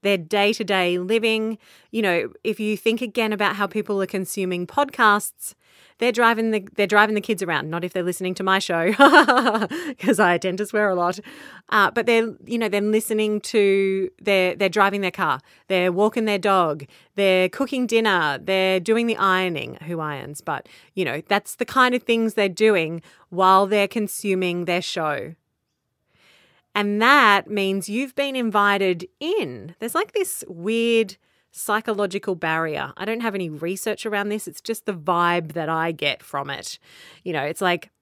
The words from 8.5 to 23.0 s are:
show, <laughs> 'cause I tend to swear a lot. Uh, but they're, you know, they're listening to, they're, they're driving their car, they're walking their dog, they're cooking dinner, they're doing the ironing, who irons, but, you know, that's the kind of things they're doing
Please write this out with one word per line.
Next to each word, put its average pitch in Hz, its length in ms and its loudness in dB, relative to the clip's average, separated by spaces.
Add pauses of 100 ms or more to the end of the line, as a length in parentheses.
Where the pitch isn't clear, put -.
show, 170 340 0
<laughs> 269 1040 4
'cause 190 200 0
I 175 200 4
tend 185 180 -4
to 202 80 -4
swear 208 240 0
a 185 60 0
lot. 180 260 -2 (480)
Uh, 202 220 4
but 233 140 -2
they're, 226 300 2 (100)
you 233 120 -4
know, 226 100 -2
they're 202 140 0
listening 214 600 0
to, 196 680 2 (120)
they're, 190 340 2
they're 190 120 0
driving 196 320 2
their 185 120 -2
car, 147 280 -2 (300)
they're 180 240 0
walking 214 320 0
their 208 120 0
dog, 175 480 2 (300)
they're 185 320 4
cooking 254 400 -2
dinner, 185 560 2
they're 190 380 0
doing 226 260 0
the 226 80 -2
ironing, 185 600 0 (100)
who 165 160 -8
irons, 147 400 -10
but, - 260 -8 (280)
you 185 100 -2
know, 139 240 -4
that's 208 260 0
the 247 100 -4
kind 247 300 2
of 247 80 -2
things 226 300 0
they're 202 160 0
doing 170 520 0 (280)